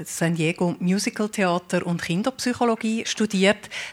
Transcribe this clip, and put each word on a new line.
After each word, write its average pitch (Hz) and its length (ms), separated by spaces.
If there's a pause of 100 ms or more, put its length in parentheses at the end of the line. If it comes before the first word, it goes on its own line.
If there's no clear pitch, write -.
San 170 320
Diego 175 440
Musical 208 500
Theater 180 560
und 170 160
Kinderpsychologie 226 1040
studiert, 202 640 (240)